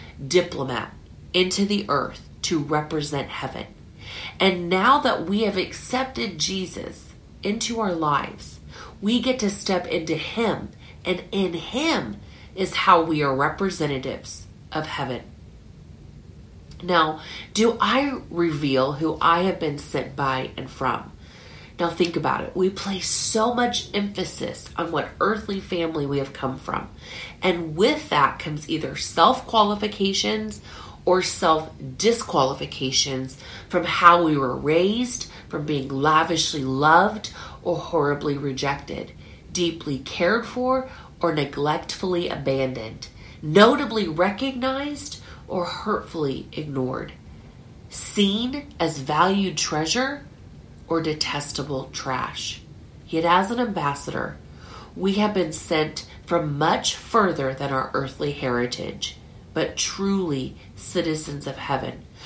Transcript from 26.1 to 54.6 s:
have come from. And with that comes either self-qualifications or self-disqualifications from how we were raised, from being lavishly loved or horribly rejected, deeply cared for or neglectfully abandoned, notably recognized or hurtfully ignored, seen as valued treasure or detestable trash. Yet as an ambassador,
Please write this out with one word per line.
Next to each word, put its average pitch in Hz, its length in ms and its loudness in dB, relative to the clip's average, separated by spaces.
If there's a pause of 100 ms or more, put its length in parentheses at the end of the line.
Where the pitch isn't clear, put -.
have 135 140 -4
come 131 240 -4
from. - 320 -6 (540)
And 170 320 0
with 262 360 2
that 139 280 4
comes - 320 -6
either 147 240 -4
self-qualifications 208 1700 2 (420)
or 180 180 6
self-disqualifications 143 2250 0 (320)
from 170 160 2
how 175 380 8
we 151 160 4
were 131 180 0
raised, 185 720 0 (200)
from 147 180 -4
being 139 220 -2
lavishly 156 720 2
loved 160 720 4 (320)
or 175 120 0
horribly 147 640 0
rejected, 143 720 -4 (400)
deeply 165 480 -2
cared 208 480 0
for 254 420 0 (320)
or 170 140 2
neglectfully 156 960 0
abandoned, 131 800 -2 (340)
notably 214 640 6
recognized 262 1120 -2 (280)
or 175 160 -2
hurtfully - 880 -4
ignored, 135 600 -4 (760)
seen 233 800 0 (100)
as 147 200 0
valued 170 580 2
treasure 247 680 0 (640)
or 165 140 0
detestable 147 920 -4
trash. - 680 -4 (480)
Yet 160 160 0
as 185 260 6
an 240 80 0
ambassador, 175 800 -2 (580)